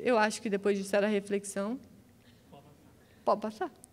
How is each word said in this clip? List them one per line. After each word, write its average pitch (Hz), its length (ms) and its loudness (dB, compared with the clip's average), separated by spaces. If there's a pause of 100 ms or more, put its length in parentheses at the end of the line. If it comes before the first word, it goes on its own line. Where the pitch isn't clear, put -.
Eu 240 140 4
acho 214 240 2
que 226 80 -2
depois 202 260 2
disso 196 180 -4
era 202 120 4
a 214 40 2
reflexão. 202 720 -4 (1400)
Pode 208 160 2
passar? 220 300 -6 (220)